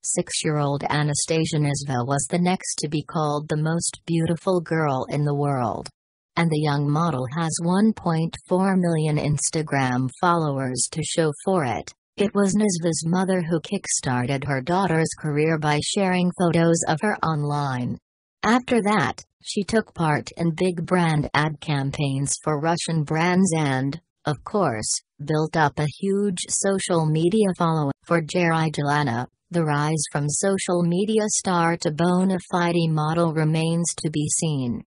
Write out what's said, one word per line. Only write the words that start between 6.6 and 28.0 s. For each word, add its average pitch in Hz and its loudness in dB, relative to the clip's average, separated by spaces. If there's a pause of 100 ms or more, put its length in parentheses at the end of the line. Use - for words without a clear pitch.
young 147 0
model 147 0 (100)
has 165 -2 (120)
one 190 2
point 165 -2 (140)
four 190 2
million 160 2
Instagram 139 0 (100)
followers 139 0
to 156 -4
show 160 0 (140)
for 185 2
it. 110 -4 (240)
It 202 0
was 202 4
Nizva's 175 0
mother 180 2
who 165 0
kickstarted 135 -2
her 143 0
daughter's 160 2 (100)
career 156 2
by 151 2
sharing 180 0
photos 165 4
of 156 2
her 208 0
online. 143 -2 (440)
After 240 2
that, 196 0 (180)
she - -4
took 220 -2
part 151 0
in 165 0
big 175 0
brand 165 2
ad 151 0
campaigns 139 -2
for 151 0
Russian 165 0
brands 180 2
and, 139 0 (240)
of 147 -4
course, 131 -2 (240)
built 156 0
up 151 2
a 151 0 (140)
huge 196 0
social 185 0
media 170 2
following. 160 0 (120)